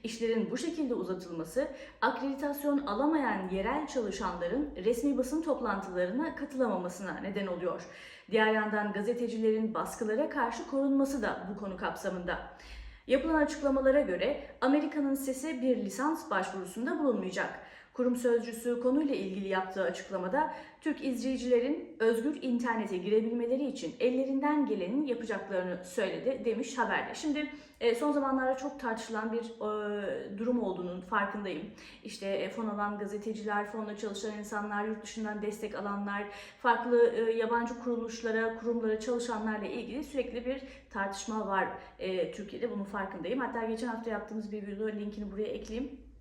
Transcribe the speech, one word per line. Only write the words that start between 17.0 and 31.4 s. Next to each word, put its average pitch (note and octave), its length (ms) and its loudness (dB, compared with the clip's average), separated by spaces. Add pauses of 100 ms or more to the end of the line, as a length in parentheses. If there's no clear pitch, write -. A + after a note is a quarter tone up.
bulunmayacak. G3 600 0 (340)
Kurum B3 220 2
sözcüsü A#3 680 2
konuyla C4+ 340 4
ilgili F#3+ 320 -2
yaptığı F#3+ 360 0
açıklamada F#3 680 0 (280)
Türk - 220 -2
izleyicilerin B3 960 2
özgür A3+ 420 4
internete A3+ 560 0
girebilmeleri A#3 680 2
için F3 340 -4
ellerinden C4+ 680 2
geleni G#3+ 440 0
yapacaklarını G3 760 -2
söyledi F#3+ 600 0
demiş A3+ 320 -2
haberde. F#3+ 380 0
Şimdi, D4 340 0 (300)
e, A#3 160 4
son D4 160 2
zamanlarda C4 460 2
çok C#4 220 -6
tartışılan A3 520 -2
bir, A3+ 80 2
e, G#3 1000 -4
durum A#3 260 2
olduğunun F3+ 380 -4
farkındayım. G3 600 -2 (420)